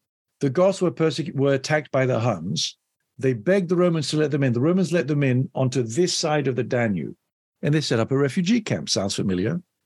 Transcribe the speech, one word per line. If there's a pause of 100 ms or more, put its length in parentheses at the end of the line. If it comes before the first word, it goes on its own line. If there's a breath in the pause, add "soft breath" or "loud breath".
(420)
The
Goths
were
persecu-,
were
attacked
by
the
Huns. (400)
They
begged
the
Romans
to
let
them
in.
The
Romans
let
them
in
onto
this
side
of
the
Danube, (460)
and
they
set
up
a
refugee
camp.
Sounds
familiar? (240)